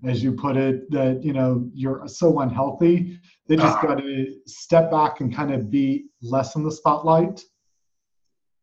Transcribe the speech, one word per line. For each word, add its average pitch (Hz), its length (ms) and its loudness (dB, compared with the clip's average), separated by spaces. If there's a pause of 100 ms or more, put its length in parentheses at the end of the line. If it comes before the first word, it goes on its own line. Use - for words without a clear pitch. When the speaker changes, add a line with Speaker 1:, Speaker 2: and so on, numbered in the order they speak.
Speaker 1:
as 120 180 -2
you 131 80 0
put 135 240 -2
it, 135 360 0
that, 131 300 0
you 147 120 -2
know, 127 400 0
you're 135 340 -6
so 151 320 2
unhealthy, 139 800 0 (280)
they 156 100 4
just 156 200 4
Speaker 2:
Uh-huh. 156 100 0
Speaker 1:
gotta 135 400 -2 (200)
step - 420 2
back 151 300 0
and 120 160 -4
kind 143 180 -4
of 107 160 -4
be 139 360 0 (160)
less 131 340 -2
in 151 80 -2
the 151 80 -2
spotlight. 160 680 2 (1200)